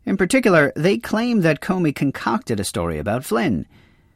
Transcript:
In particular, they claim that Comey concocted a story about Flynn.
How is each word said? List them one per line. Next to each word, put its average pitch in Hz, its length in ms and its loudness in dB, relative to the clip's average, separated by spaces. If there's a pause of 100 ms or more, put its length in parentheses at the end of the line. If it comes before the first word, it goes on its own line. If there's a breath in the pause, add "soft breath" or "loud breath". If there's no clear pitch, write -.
In 196 120 -2
particular, 180 580 4
they 190 220 2
claim 226 440 0
that 160 200 2
Comey 180 320 -2
concocted 139 680 -2
a 98 40 -2
story 85 340 -4
about 104 280 -4
Flynn. 165 420 -2 (480 soft breath)